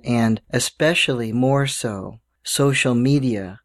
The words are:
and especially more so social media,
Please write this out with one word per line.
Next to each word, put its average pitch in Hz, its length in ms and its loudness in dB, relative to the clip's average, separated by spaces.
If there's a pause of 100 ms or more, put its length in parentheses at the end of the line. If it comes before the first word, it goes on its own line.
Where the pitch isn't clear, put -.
and 113 340 2 (120)
especially 127 840 0
more 135 340 2
so 107 540 -8 (220)
social 139 520 0
media, 120 680 0